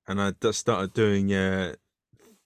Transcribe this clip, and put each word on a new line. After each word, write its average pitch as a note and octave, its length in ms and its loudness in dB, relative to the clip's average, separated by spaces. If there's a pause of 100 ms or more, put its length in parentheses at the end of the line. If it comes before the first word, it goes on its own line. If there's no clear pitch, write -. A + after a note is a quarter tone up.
and G2 140 -4
I G2 200 0
just A2 200 0
started G2 320 -2
doing, G2+ 400 2
uh, F#2+ 420 0 (720)